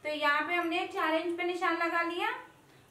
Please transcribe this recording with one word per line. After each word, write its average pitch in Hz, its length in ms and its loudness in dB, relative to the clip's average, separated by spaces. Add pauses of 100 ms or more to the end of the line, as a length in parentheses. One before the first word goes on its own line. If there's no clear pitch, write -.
तो 302 60 -4
यहाँ 294 320 2
पे 349 120 -2
हमने 349 340 0
चार 349 280 0
इंच 339 220 0
पे 359 60 -4
निशान 349 340 0
लगा 339 260 2
लिया, 349 240 -2 (640)